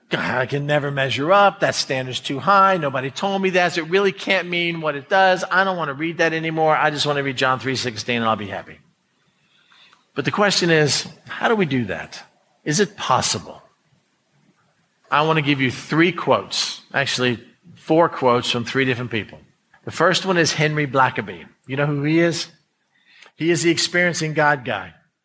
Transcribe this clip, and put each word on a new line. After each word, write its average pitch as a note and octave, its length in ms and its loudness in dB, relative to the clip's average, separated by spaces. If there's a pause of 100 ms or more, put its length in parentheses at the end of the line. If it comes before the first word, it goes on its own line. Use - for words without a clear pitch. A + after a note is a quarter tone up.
"God, A2+ 300 -2
I B2+ 80 -2
can C#3+ 180 -4
never D3 260 0
measure C3+ 400 -2
up. G3 300 4
That C3+ 140 0
standard's B2+ 440 -4
too C#3 200 -6
high. F#3+ 400 4
Nobody C3+ 320 -4
told G3 320 -4
me F#3+ 80 2
that. F3 260 0
It E3+ 60 -2
really F#3+ 300 2
can't F#3+ 360 -2
mean E3+ 320 -4
what D3+ 160 -2
it C3+ 140 -10
does. F#3+ 400 4
I F#3 140 2
don't F#3+ 120 -2
want D#3 140 -4
to C3+ 40 -6
read D#3+ 220 -6
that E3 160 2
anymore. D#3+ 420 0
I C#3+ 140 2
just D3 160 -2
want C#3+ 140 0
to C#3 40 0
read C3+ 140 -4
John C3 220 2
three C3 180 -4
sixteen A#2+ 400 -4
and A#2 80 -2
I'll A2 120 2
be G2+ 120 -8
happy." - 320 -12 (1300)
But C#3 100 -4
the - 60 -2
question F#3 400 2
is, D3+ 360 2 (220)
how - 180 -4
do A#3+ 80 2
we G3+ 120 2
do C3 180 0
that? F#2 400 -10 (400)
Is D3+ 160 0
it - 160 -2
possible? - 680 -2 (1500)
I C#3+ 120 4
want D#3+ 140 2
to D#3 60 2
give C#3 180 2
you B2+ 100 2
three E3 400 0
quotes, - 720 -2 (100)
actually B2 520 -2 (300)
four D#3+ 340 2
quotes B2 420 2
from A#2+ 140 -2
three C3 220 -2
different B2 240 -2
people. G2 300 -8 (440)
The A2+ 60 -12
first F3+ 340 2
one F#3 140 0
is D#3+ 160 2
Henry D3+ 320 0
Blackaby. B2 600 -2 (200)
You C3 100 -8
know C#3+ 100 0
who D3 160 -2
he D#3 160 2
is? E3+ 300 0 (880)
He D#3+ 140 0
is D#3+ 120 0
the E3 80 2
experiencing E3 640 -2
God D3 300 2
guy. G2 300 -8 (300)